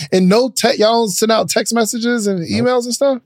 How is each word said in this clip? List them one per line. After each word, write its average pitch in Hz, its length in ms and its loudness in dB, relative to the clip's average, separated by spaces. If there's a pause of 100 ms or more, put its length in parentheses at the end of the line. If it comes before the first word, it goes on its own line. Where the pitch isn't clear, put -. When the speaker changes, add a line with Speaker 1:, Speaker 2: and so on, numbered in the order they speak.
(120)
Speaker 1:
and 185 180 4
no 240 200 4
te-, - 280 0
y'all 226 260 2
don't 214 60 -2
send 220 220 0
out 214 180 0
text 226 240 -2
messages 233 540 -2
and 190 140 -2
Speaker 2:
Nope. 156 80 -8
Speaker 1:
emails 240 360 0
and 240 80 -8
stuff? 269 320 0